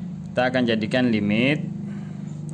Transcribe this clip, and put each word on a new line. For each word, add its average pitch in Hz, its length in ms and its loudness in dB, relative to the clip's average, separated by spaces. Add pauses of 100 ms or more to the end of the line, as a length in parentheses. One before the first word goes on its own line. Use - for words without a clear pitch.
(340)
kita 127 160 2
akan 127 160 2
jadikan 117 480 2
limit 110 480 4 (920)